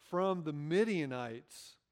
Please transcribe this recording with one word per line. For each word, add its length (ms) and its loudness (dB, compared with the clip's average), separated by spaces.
from 340 2
the 100 -2
Midianites. 1200 -2